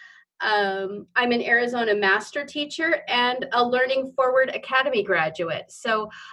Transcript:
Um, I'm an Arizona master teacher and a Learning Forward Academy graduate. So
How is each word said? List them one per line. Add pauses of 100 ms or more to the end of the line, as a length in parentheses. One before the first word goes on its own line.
(420)
Um,
I'm
an
Arizona
master
teacher
and
a
Learning
Forward
Academy
graduate.
So (240)